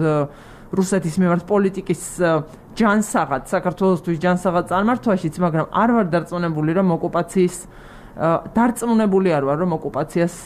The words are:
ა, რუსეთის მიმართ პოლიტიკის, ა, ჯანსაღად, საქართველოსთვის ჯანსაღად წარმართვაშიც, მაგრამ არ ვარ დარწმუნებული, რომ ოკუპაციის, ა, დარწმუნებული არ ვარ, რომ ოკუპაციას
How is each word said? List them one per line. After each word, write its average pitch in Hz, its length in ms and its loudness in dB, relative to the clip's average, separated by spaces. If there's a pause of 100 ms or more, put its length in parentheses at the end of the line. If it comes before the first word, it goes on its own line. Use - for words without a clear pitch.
ა, 156 140 2 (540)
რუსეთის 185 480 0
მიმართ 175 280 2
პოლიტიკის, 190 580 0 (180)
ა, 170 120 2 (460)
ჯანსაღად, 208 640 0
საქართველოსთვის 180 760 0
ჯანსაღად 180 480 0
წარმართვაშიც, 202 680 0
მაგრამ 165 320 0
არ 226 240 2
ვარ 226 160 2
დარწმუნებული, 165 680 -2
რომ 190 180 2
ოკუპაციის, 175 600 0 (580)
ა, 160 140 -2 (220)
დარწმუნებული 220 800 2
არ 147 160 0
ვარ, 143 120 0
რომ 180 160 0
ოკუპაციას 160 600 -2 (120)